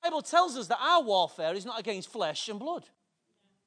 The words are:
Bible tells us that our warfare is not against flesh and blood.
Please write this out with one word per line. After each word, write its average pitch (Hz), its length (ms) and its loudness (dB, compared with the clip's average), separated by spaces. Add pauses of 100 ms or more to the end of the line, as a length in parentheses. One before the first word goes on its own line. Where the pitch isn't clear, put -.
Bible 330 200 -2
tells 339 340 4
us 226 120 -6
that 190 120 0
our 320 220 4
warfare 180 520 0
is 196 120 -8
not 233 120 -8
against 196 320 -6
flesh 165 380 -4
and 208 100 -8
blood. 302 260 -6 (840)